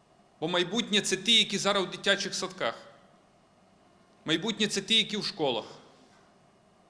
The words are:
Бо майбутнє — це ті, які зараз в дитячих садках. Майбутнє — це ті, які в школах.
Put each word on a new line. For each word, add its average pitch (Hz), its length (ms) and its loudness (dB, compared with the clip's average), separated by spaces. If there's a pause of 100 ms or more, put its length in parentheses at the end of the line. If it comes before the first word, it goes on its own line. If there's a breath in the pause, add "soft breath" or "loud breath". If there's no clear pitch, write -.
(400)
Бо 156 80 -2
майбутнє — 180 520 2
це - 160 0
ті, 226 220 4
які 196 200 2
зараз 196 260 2
в - 60 -6
дитячих 190 440 0
садках. 147 600 -6 (1300)
Майбутнє — 185 440 0
це 202 120 -2
ті, 220 160 0
які 214 200 2
в 196 80 -4
школах. 127 400 -2 (1200)